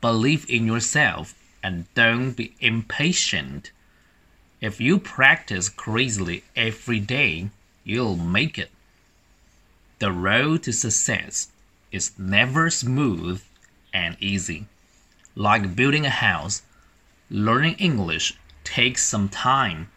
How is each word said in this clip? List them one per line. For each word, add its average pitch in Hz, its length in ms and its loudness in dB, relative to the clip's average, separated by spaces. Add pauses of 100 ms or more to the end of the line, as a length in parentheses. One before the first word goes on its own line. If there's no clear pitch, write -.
Believe 123 480 2
in 113 160 2
yourself 110 680 0 (300)
and 87 300 -4
don't 120 400 2
be 117 260 -8
impatient. 113 1120 -2 (880)
If 107 180 -6
you 151 200 4
practice 131 720 2
crazily 107 760 -2 (120)
every 113 440 -2
day, 101 500 -2 (340)
you'll 107 340 -2
make 92 400 0
it. 87 140 -8 (1300)
The 101 120 0
road 117 520 2
to 123 100 -4
success - 760 -2 (420)
is 92 260 -6
never 123 520 2
smooth 117 720 0 (520)
and 87 260 -2
easy. 98 480 -4 (680)
Like 104 400 2
building 143 300 2
a 139 40 0
house, 92 520 -2 (680)
learning 117 480 2
English 101 580 -2 (280)
takes 123 400 0
some 101 260 0
time. 104 680 0